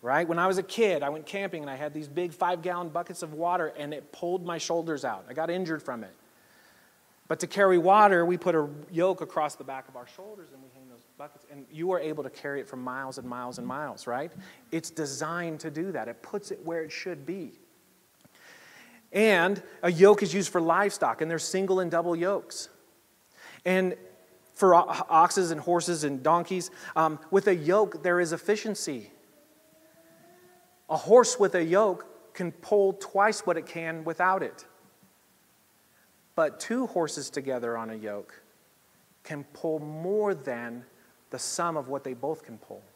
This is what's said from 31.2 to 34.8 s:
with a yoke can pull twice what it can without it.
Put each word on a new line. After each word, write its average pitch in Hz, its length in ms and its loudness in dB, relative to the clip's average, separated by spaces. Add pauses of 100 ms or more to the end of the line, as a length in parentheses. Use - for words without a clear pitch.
with 196 160 4
a 170 80 2
yoke 185 420 2 (280)
can 175 180 -6
pull 196 400 2
twice 202 520 0
what 170 120 2
it 170 100 -6
can 165 380 -8
without 180 380 2
it. - 240 -10 (1700)